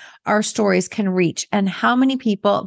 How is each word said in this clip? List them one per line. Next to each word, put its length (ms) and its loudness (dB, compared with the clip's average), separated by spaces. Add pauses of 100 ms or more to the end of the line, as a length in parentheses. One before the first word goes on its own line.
(260)
our 160 2
stories 460 0
can 200 -4
reach 440 0
and 180 0
how 260 0
many 220 2
people 500 0